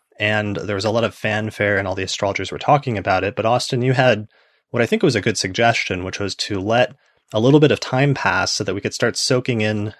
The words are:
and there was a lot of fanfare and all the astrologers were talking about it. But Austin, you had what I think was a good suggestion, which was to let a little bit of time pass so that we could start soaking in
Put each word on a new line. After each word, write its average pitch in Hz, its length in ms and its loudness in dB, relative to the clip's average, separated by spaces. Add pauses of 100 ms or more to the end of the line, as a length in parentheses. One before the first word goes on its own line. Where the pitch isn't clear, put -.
(200)
and 107 360 0
there 101 200 -4
was 98 80 -2
a 107 60 0
lot 113 140 0
of 104 100 -2
fanfare 107 640 -2
and 98 100 -2
all 92 60 -4
the 95 80 -4
astrologers 98 500 -4
were 71 60 -8
talking 131 400 0
about 92 260 0
it. 101 100 -4
But 104 120 0
Austin, 120 340 0
you 127 140 2
had 120 340 2 (420)
what 120 120 0
I 117 40 2
think 220 180 0
was 143 100 4
a 107 60 0
good 104 180 0
suggestion, 101 640 0
which 92 160 -8
was 101 160 -6
to - 260 -6
let 113 320 0 (400)
a 110 60 -2
little 135 220 6
bit 147 100 6
of 104 80 2
time 135 360 0
pass 95 360 0
so - 140 -4
that 95 100 -4
we 98 60 -6
could 104 120 -4
start 117 240 -2
soaking 123 440 0
in 107 400 -2